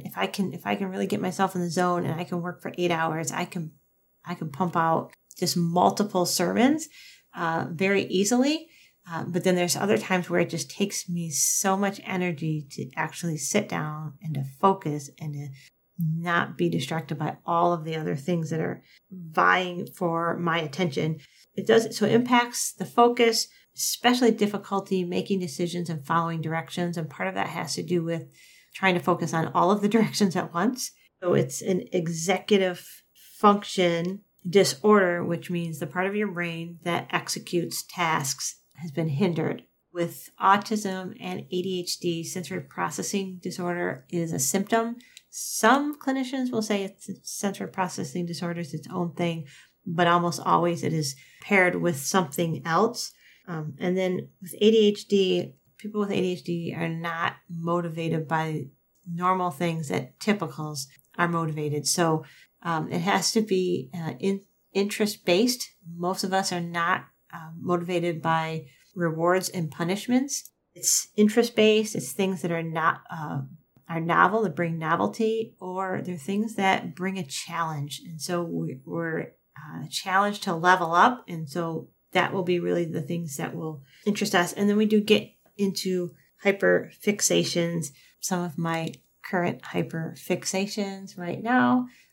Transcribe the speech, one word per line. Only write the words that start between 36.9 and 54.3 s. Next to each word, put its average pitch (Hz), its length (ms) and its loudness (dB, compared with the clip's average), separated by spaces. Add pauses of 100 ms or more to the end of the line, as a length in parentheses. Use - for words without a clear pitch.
executes - 760 -4
tasks 160 720 -2 (180)
has 165 180 -12
been 160 160 -2
hindered. 160 560 0 (280)
With 170 380 -6 (100)
autism 196 800 0
and 180 220 -8
A 180 220 -4
D 185 180 -2
H - 180 -6
D, 170 240 -2
sensory 180 380 -8
processing 185 840 -6
disorder 175 680 -4
is 170 220 -2
a 170 60 -2
symptom. 226 580 0 (340)
Some 285 720 2
clinicians 262 500 -2
will 226 120 0
say 202 200 0
it's 196 280 -10 (120)
sensory 202 460 -6
processing 180 580 -4
disorder 170 340 -6
is 165 140 -8
its 156 160 -10
own 175 220 -4
thing, 165 340 -4 (400)
but 175 200 2
almost 170 380 2
always 170 380 4
it 160 100 0
is 151 220 -2 (280)
paired 180 340 4
with 170 200 0
something 170 680 0
else. 190 480 0 (340)
Um, 151 320 -8
and 180 180 0
then 185 320 -2 (140)